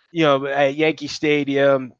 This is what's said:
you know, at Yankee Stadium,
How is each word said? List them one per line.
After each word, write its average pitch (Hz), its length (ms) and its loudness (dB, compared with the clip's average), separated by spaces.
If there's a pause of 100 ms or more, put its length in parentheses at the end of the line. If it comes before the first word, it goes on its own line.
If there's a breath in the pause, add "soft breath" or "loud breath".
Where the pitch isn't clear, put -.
(120 soft breath)
you 165 120 0
know, 139 220 2
at 139 300 0
Yankee 151 320 -2
Stadium, 139 920 0